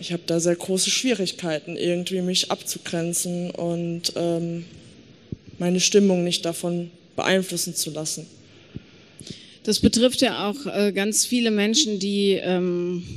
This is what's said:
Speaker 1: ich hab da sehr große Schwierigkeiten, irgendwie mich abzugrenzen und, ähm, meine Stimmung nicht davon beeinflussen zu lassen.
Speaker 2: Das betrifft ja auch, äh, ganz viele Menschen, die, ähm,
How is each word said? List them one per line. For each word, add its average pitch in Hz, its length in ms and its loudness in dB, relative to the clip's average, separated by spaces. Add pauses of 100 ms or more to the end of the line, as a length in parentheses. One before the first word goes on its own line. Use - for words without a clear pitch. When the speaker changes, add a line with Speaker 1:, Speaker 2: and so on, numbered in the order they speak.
Speaker 1:
ich 175 100 -8
hab - 140 -4
da 170 140 0
sehr 175 160 2
große 190 340 -2
Schwierigkeiten, 180 880 -2
irgendwie 180 440 -2
mich 180 280 0
abzugrenzen 175 1000 -4
und, 170 640 -4
ähm, 170 500 -2 (960)
meine 180 200 2
Stimmung 185 440 6
nicht 175 220 -2
davon 175 440 -4 (260)
beeinflussen 180 600 0
zu - 160 -4
lassen. 156 340 -8 (1400)
Speaker 2:
Das 214 160 0
betrifft 240 420 4
ja 202 280 2
auch, 196 160 -6
äh, 202 260 2
ganz 202 360 2
viele 240 240 2
Menschen, 214 480 2
die, 196 420 2
ähm, 180 640 0 (140)